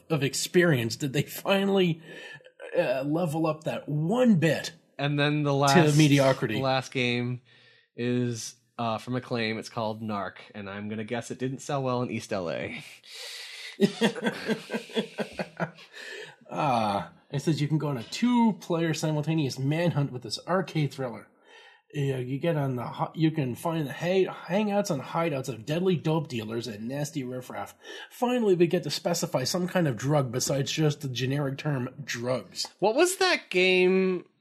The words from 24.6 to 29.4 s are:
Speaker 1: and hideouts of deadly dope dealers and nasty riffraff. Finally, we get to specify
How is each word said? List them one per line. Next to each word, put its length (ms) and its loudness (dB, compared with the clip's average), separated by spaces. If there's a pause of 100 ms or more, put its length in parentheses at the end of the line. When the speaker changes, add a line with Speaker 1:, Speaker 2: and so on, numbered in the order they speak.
Speaker 1:
and 120 0
hideouts 480 -2
of 160 -10
deadly 300 2
dope 320 0
dealers 380 -6
and 220 -8
nasty 340 -4
riffraff. 520 -10 (360)
Finally, 440 2
we 120 6
get 180 0
to 60 -6
specify 540 -2